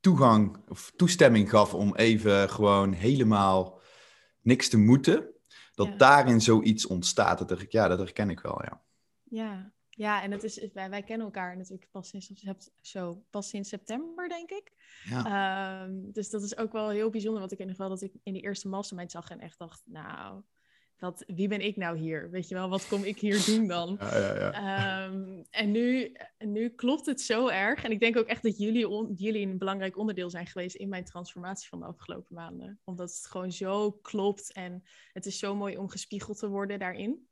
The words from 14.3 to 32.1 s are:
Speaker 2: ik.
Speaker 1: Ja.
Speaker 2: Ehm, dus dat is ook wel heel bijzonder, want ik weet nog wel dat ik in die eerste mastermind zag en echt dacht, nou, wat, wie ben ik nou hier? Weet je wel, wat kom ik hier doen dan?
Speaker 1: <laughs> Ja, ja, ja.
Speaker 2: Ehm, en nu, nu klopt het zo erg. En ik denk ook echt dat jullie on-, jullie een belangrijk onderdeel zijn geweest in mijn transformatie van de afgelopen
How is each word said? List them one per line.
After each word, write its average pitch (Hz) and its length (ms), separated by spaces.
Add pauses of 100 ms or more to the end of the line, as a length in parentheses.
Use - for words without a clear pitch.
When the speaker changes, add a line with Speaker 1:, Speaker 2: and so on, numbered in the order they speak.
Speaker 2:
ik. 403 220 (320)
Speaker 1:
Ja. 127 200 (600)
Speaker 2:
Ehm, 190 80 (200)
dus 208 180
dat 208 120
is 202 140
ook 220 160
wel 214 160
heel 214 220
bijzonder, 214 300
want 190 120
ik 196 60
weet 185 80
nog 185 100
wel 190 120
dat 190 140
ik 196 100 (100)
in 202 100
die 190 100
eerste 196 260
mastermind 190 420
zag 170 200
en 175 100
echt - 180
dacht, - 260
nou, 156 580 (560)
wat, 180 280
wie 190 220
ben 202 120
ik 202 160
nou 170 220
hier? 160 320
Weet 180 180
je 185 60
wel, 185 140
wat 190 200
kom 202 160
ik 202 140
hier 208 280
doen 220 200
dan? 175 300
Speaker 1:
<laughs> 208 40
Ja, - 180
ja, 98 160
ja. 50 180 (520)
Speaker 2:
Ehm, 190 460
en 214 200
nu, 247 420 (260)
nu 214 300
klopt 247 380
het 277 140
zo 240 280
erg. 196 360
En 226 60
ik 208 100
denk 233 160
ook 226 100
echt 233 160
dat 226 160
jullie 220 300
on-, 208 260
jullie 202 320
een 190 120
belangrijk 190 380
onderdeel 185 340
zijn 175 160
geweest 180 300
in 196 120
mijn 185 160
transformatie 180 640
van 175 120
de 165 60
afgelopen - 480